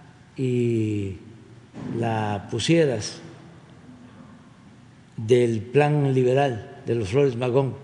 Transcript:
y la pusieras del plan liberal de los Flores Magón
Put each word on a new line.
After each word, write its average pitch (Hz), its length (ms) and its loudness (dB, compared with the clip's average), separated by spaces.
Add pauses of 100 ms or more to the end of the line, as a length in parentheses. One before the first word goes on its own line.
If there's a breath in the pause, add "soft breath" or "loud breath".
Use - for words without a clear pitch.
(360)
y 113 840 -2 (800)
la 107 540 -2
pusieras 131 680 0 (2000)
del 117 440 2
plan 147 520 2
liberal 127 760 0
de 117 80 0
los 107 160 -2
Flores 135 260 2
Magón 123 480 0